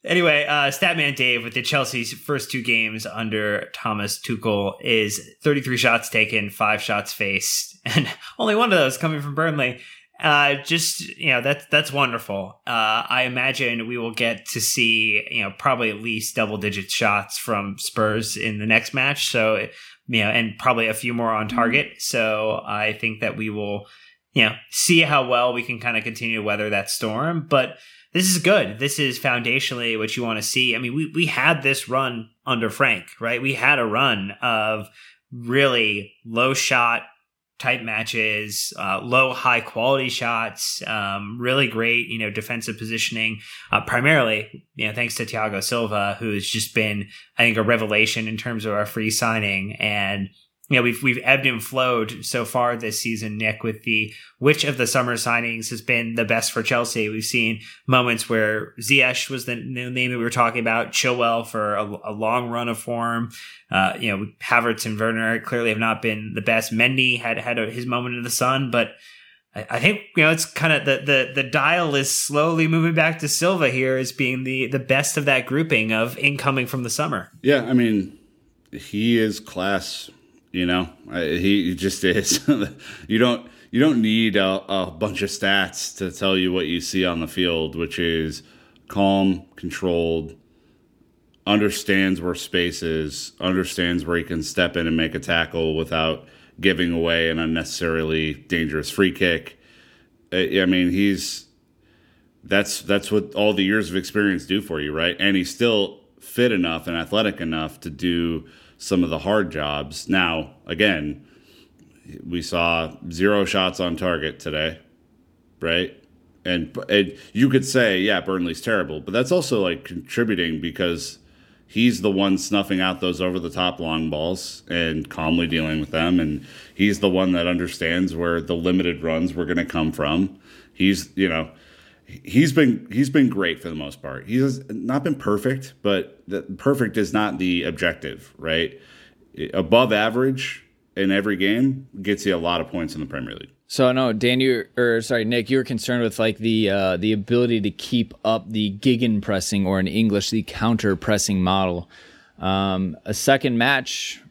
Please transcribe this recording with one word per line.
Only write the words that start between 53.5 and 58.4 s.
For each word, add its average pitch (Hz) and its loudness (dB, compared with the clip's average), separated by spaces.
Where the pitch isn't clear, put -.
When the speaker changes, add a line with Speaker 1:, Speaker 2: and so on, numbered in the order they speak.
Speaker 1:
with 110 -4
the, 107 -2
which 151 4
of 135 0
the 123 2
summer 123 0
signings 117 -2
has 113 -8
been 117 0
the 117 0
best 113 0
for 113 -2
Chelsea. 117 0
We've 110 -6
seen 113 0
moments 123 2
where 107 0